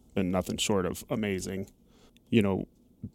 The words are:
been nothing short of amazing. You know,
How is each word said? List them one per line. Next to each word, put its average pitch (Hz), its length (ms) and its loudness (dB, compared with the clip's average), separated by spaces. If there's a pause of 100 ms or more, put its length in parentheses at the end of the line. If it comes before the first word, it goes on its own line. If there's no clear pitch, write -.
(140)
been 95 160 0
nothing 92 280 0
short 95 280 0
of - 240 -6
amazing. 98 600 -4 (580)
You 117 140 6
know, 95 240 0 (480)